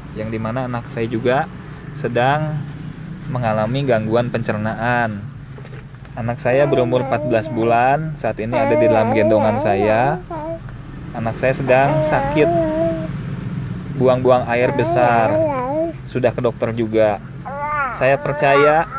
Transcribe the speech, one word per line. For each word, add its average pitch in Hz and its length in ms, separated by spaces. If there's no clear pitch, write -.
yang 110 160
dimana 113 400
anak 120 240
saya 117 160
juga 123 400
sedang 143 640
mengalami 120 560
gangguan 113 400
pencernaan. 113 960
Anak 120 260
saya 135 300
berumur 127 400
empat 117 160
belas 110 240
bulan, 120 720
saat 110 160
ini 113 160
ada - 240
di - 80
dalam 110 320
gendongan 107 480
saya. 113 560
Anak 113 240
saya 131 160
sedang 139 480
sakit, - 400
buang-buang 127 560
air 123 240
besar. 117 560
Sudah 127 240
ke 120 160
dokter 113 320
juga. 110 480
Saya 135 240
percaya 143 640